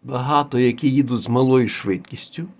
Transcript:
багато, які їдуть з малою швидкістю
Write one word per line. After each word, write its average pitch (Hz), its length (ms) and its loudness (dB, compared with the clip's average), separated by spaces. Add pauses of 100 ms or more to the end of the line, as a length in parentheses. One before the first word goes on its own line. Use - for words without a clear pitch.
багато, 135 540 0
які 123 320 2
їдуть 127 320 0
з 117 60 -6
малою 127 400 4
швидкістю - 760 -8 (140)